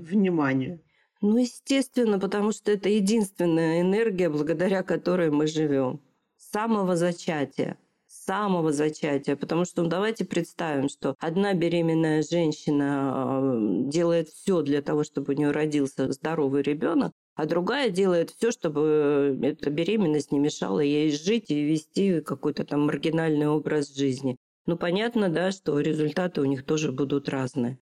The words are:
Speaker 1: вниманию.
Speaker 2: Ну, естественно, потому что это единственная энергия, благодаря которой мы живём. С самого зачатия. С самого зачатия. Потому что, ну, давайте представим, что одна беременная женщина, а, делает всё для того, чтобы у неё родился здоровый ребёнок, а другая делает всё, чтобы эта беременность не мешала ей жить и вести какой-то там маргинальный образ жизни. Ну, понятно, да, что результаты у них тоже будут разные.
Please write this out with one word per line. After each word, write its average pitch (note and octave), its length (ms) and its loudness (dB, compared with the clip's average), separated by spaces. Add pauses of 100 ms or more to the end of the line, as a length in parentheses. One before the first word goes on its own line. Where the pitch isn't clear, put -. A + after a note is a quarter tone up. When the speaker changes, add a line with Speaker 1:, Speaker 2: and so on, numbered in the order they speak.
Speaker 1:
вниманию. E3 800 0 (420)
Speaker 2:
Ну, G#3 160 2
естественно, B3 840 0
потому G3+ 320 0
что - 200 -2
это G3 180 0
единственная F3 920 2
энергия, F#3+ 480 2
благодаря E3 540 0
которой F3 480 0
мы D3 160 2
живём. D3 520 0 (380)
С - 140 -20
самого G#3 440 0
зачатия. E3 840 -2 (300)
С - 180 -20
самого F#3 460 0
зачатия. C#3+ 640 -2
Потому E3 300 -2
что, - 180 -4
ну, E3 60 0
давайте G3 360 -2
представим, D#3 640 -4
что C3+ 300 -6
одна F#3+ 360 0
беременная E3 680 2
женщина, C#3+ 920 0
а, B2+ 760 0
делает E3+ 400 0
всё F3+ 320 -2
для C#3+ 220 0
того, D3+ 200 0
чтобы C#3 300 -4
у C3+ 40 -4
неё D3 140 2
родился C#3+ 600 0
здоровый C#3+ 500 0
ребёнок, E3+ 500 0 (240)
а D3+ 120 -4
другая G#3 420 0
делает F3 420 2
всё, A3+ 200 0
чтобы D3 920 2
эта C#3+ 300 -2
беременность E3 600 0
не C#3+ 80 2
мешала F3+ 420 0
ей D3 300 2
жить F3 400 -2
и D3 120 0
вести D#3+ 580 0
какой-то D3 420 -4
там D3 220 -2
маргинальный D3+ 640 0
образ D3+ 480 -2
жизни. C3 400 -2 (320)
Ну, E3+ 100 0
понятно, G3+ 520 0
да, E3+ 220 0
что D3+ 280 -2
результаты D3+ 640 -2
у C#3 40 2
них C3+ 180 -2
тоже D3+ 280 -2
будут C#3 380 -2
разные. C3 500 -4 (180)